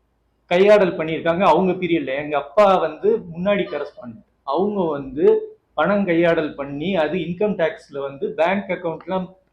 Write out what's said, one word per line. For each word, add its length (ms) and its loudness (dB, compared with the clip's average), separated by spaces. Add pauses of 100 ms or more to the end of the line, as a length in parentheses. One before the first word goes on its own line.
(460)
கையாடல் 520 6
பண்ணியிருக்காங்க 440 -2
அவங்க 300 4
பீரியட்ல. 440 -2
எங்க 220 -4
அப்பா 380 4
வந்து 420 0
முன்னாடி 480 -2
கரஸ்பாண்டன்ட், 580 -12 (200)
அவங்க 460 -2
வந்து 680 0 (160)
பணம் 320 0
கையாடல் 500 2
பண்ணி 400 -6
அது 220 0
இன்கம் 380 -2
டேக்ஸ்ல 440 -6
வந்து 320 -6
பேங்க் 380 -2
அக்கவுண்ட்லாம் 680 -6 (160)